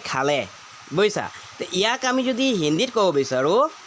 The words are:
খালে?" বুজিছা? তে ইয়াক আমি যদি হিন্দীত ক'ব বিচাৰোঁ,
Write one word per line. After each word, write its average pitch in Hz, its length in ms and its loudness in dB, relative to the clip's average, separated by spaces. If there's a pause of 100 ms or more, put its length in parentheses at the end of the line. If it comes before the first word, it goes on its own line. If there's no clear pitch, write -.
খালে?" 139 360 0 (520)
বুজিছা? 175 320 2 (300)
তে 180 180 -8
ইয়াক 214 320 0
আমি 254 200 0
যদি 254 300 0
হিন্দীত 170 400 0
ক'ব 226 200 4
বিচাৰোঁ, 139 460 2 (260)